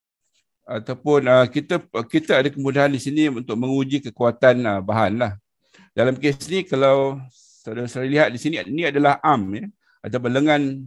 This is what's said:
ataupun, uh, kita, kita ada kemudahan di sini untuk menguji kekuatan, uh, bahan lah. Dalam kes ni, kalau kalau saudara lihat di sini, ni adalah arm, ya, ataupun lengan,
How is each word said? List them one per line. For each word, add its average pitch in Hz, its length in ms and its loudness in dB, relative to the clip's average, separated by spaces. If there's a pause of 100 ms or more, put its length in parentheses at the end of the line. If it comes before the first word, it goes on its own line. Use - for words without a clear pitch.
(640)
ataupun, 127 640 -2
uh, 127 160 8
kita, 147 320 -2 (320)
kita 156 320 2
ada 139 80 2
kemudahan 139 400 0
di 135 160 -2
sini 151 240 0
untuk 120 320 -4
menguji 135 400 -2
kekuatan, 123 640 2
uh, 101 160 -2
bahan 104 400 0
lah. 107 160 -4 (560)
Dalam 127 240 0
kes 139 320 -2
ni, 180 160 -2
kalau 135 560 2 (500)
kalau 120 160 -8
saudara 127 240 -8
lihat 147 240 4
di 123 80 -8
sini, 151 240 -4
ni 139 160 -6
adalah 143 400 2
arm, 110 320 0
ya, 156 160 -10 (320)
ataupun 120 320 -4
lengan, 147 280 2 (240)